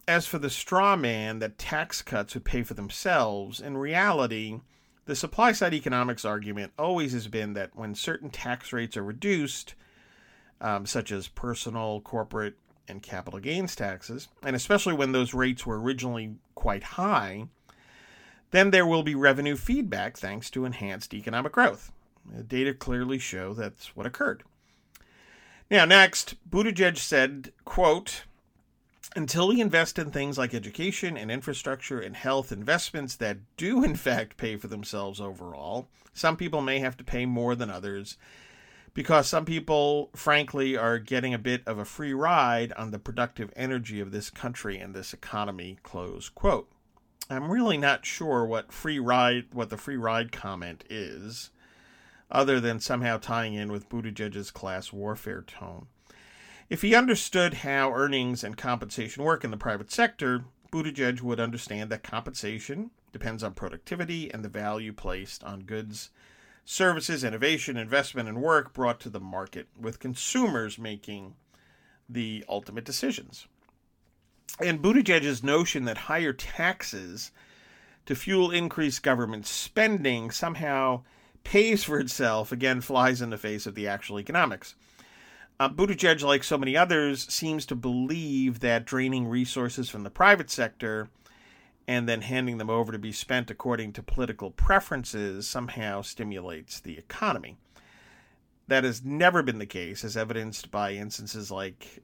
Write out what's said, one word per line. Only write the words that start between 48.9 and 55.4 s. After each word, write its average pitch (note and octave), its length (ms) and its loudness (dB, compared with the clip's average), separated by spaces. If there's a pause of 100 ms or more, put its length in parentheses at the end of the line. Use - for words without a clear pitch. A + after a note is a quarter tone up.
ride, B2 540 2
what A#2 180 -4
the A2 60 -6
free C#3 200 -6
ride A#2 340 0
comment F2 560 -10
is, G#2 640 -10 (800)
other C3+ 300 4
than A#2 200 0
somehow A#2+ 380 0
tying A2+ 380 -4
in G#2 160 -4
with G#2 180 -8
Buttigieg's G#2+ 600 -6
class F#2 420 -8
warfare G2+ 480 -8